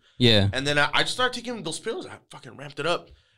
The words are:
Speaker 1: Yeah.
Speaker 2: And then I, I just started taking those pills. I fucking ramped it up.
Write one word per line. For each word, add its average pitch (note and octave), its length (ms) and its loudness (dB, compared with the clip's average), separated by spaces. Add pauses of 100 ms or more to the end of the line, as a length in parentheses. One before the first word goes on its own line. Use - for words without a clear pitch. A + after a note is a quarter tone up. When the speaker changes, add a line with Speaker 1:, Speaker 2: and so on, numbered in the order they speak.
(180)
Speaker 1:
Yeah. G#2+ 360 6
Speaker 2:
And C3 120 -4
then D3 140 2
I, C#3+ 120 4
I C3 120 2
just - 100 -2
started B3 220 0
taking A#3+ 260 -8
those D#3+ 180 -8
pills. C#4 280 -8
I - 60 -16 (180)
fucking - 260 -18
ramped C#3+ 220 -14
it C#3+ 80 -2
up. - 220 -2 (280)